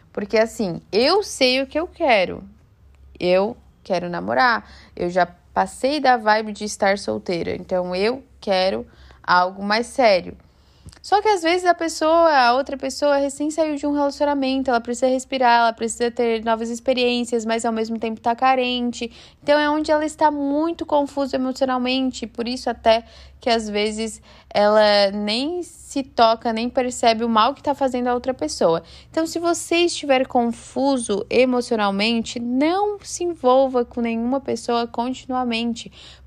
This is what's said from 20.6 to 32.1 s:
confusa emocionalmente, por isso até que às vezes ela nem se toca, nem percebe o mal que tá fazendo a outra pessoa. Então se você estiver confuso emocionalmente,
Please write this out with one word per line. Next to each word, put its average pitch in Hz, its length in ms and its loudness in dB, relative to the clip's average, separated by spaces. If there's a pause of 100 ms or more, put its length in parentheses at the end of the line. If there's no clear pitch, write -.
confusa 277 480 -2
emocionalmente, 254 920 -2
por 226 220 -8
isso 247 240 -6
até 226 340 2 (360)
que 254 100 -2
às 226 180 0
vezes 214 540 -4 (260)
ela 208 640 4
nem 240 540 -4
se - 400 -8
toca, 233 480 2
nem 233 180 -4
percebe 240 540 0
o 233 40 -2
mal 226 240 4
que - 120 -14
tá 294 100 0
fazendo 254 320 -2
a 247 80 0
outra 247 180 -4
pessoa. 208 520 0 (260)
Então 320 160 -2
se 330 140 -6
você 339 380 -2
estiver 277 500 0
confuso 240 1000 -2
emocionalmente, 226 1120 0